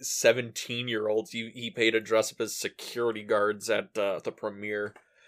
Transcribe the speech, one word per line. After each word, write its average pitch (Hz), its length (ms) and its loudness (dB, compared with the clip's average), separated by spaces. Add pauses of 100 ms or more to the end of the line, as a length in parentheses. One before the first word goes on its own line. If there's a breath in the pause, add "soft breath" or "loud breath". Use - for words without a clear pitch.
seventeen-year-olds 117 1300 0
he, 113 240 -8
he 117 160 -8
paid 113 220 4
to 113 80 4
dress 110 320 2
up - 80 -14
as 107 160 -2
security 113 640 -4
guards 104 480 0
at, 104 260 0
uh, 98 280 0
the 113 80 -4
premiere. 104 640 -6 (340 soft breath)